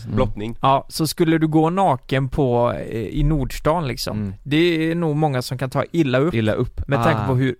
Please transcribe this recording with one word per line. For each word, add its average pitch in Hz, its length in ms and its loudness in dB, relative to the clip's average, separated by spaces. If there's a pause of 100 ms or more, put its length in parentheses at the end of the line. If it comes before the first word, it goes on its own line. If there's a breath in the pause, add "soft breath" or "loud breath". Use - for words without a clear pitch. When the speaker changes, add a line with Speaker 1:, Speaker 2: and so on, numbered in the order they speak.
Speaker 1:
mm. 107 120 -6
Speaker 2:
blottning. 113 460 -2
Speaker 3:
Ja, 135 260 2
så 165 180 -2
skulle 160 320 2
du 156 100 2
gå 160 220 4
naken 143 580 0
på, 120 440 2
eh, - 300 -6
i 147 220 -2
Nordstan 147 640 0
liksom. 117 300 -6
Speaker 1:
Mm. 101 240 -6
Speaker 3:
Det 143 140 -2 (340)
är 165 40 -2
nog 160 220 -2
många 143 260 0
som 127 160 -8
kan 131 120 -4
ta 139 220 0
illa 139 260 2
upp. 156 160 2
Speaker 1:
Illa 110 180 2
upp. - 360 -2
Speaker 3:
Med 127 160 0
tanke 117 180 2
Speaker 1:
Ah. 101 40 -2
Speaker 3:
på 131 80 0
hur 131 260 0